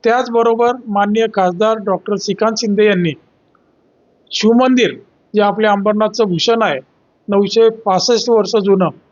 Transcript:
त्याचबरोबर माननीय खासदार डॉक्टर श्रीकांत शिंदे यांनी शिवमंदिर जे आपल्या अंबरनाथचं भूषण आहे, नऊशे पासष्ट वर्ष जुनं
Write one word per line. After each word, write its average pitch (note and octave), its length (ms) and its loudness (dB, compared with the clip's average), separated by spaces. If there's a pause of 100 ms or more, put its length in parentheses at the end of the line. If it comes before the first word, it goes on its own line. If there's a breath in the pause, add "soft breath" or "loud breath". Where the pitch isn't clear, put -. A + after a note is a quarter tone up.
त्याचबरोबर A#3 680 0 (160)
माननीय G#3 460 0
खासदार G3 440 0
डॉक्टर G3 420 -4
श्रीकांत G#3+ 380 -2
शिंदे G#3 280 0
यांनी F3 280 0 (1160)
शिवमंदिर A#3+ 640 2 (420)
जे G#3 60 2
आपल्या G#3 300 0
अंबरनाथचं G#3+ 520 0
भूषण A3 380 0
आहे, D#3 180 -2 (480)
नऊशे G3+ 420 2
पासष्ट A3 600 -2
वर्ष G#3 220 2 (120)
जुनं F#3+ 260 2 (220)